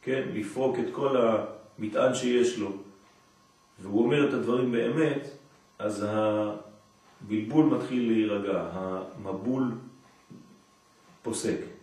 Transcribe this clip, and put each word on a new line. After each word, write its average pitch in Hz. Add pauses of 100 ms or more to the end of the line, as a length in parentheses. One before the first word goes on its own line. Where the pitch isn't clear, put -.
כן, 131 (120)
לפרוק 120
את 113
כל 135
המטען 113
שיש 123
לו, 98 (1040)
והוא 98
אומר 143
את -
הדברים 123
באמת, 139 (500)
אז 104
הבלבול 107
מתחיל 120
להירגע, 101 (100)
המבול 95 (1500)
פוסק. 113 (240)